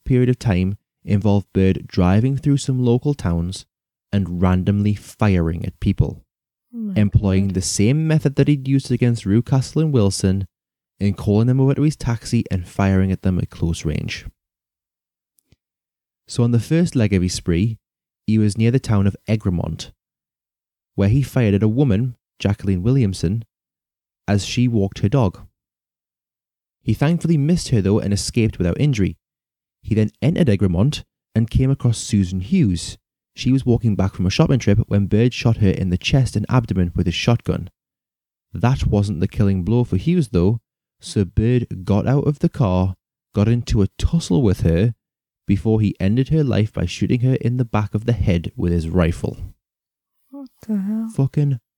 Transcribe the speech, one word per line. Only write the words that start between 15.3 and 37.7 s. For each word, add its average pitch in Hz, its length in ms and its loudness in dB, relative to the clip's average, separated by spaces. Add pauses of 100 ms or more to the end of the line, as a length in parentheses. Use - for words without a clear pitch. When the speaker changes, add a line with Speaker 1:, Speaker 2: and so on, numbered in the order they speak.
Speaker 1:
So - 160 0
on 120 80 2
the 117 80 2
first 165 360 0
leg 107 180 2
of 92 80 4
his 90 120 -2
spree, 98 440 -2 (480)
he 110 120 0
was 107 200 2
near 113 140 2
the 131 80 2
town 101 280 2
of 95 100 -2 (100)
Egremont, 87 640 -2 (1040)
where 101 140 2
he 135 120 2
fired 120 320 0
at 101 100 2
a 110 40 4
woman, 120 480 0 (240)
Jacqueline 98 440 -2
Williamson, 110 600 0 (840)
as 98 180 0
she 123 220 0
walked 104 320 -2
her 101 100 0
dog. 117 360 0 (1400)
He 113 100 2
thankfully 165 440 2
missed 156 320 0
her 107 120 2
though 95 180 2
and 101 140 -2
escaped 110 440 -2
without 87 220 -2
injury. 104 380 0 (640)
He - 100 -2
then 107 180 2 (100)
entered 165 260 2
Egremont 98 560 0 (320)
and 113 140 0
came 131 200 2
across 123 280 0
Susan 95 420 0
Hughes. 104 580 0 (380)
She - 160 -2
was 131 140 0
walking 113 300 2
back 95 180 0
from 92 120 -2
a 95 60 0
shopping 151 280 2
trip 101 280 2
when 101 200 0
Bird 117 260 2
shot - 240 0
her 95 120 2
in 92 200 0
the 90 80 0
chest - 380 0
and 104 140 -2
abdomen 95 460 0
with 87 100 0
his 85 100 -2
shotgun. - 540 -2 (840)